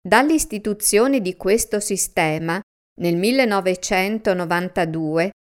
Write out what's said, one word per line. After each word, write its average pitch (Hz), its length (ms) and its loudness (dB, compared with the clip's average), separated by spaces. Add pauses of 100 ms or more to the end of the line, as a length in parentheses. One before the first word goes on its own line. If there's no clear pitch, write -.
Dall'istituzione 220 1200 2
di 185 160 -6
questo 208 440 0
sistema, 165 760 -2 (420)
nel 175 160 0
millenovecentonovantadue, 185 2250 0 (140)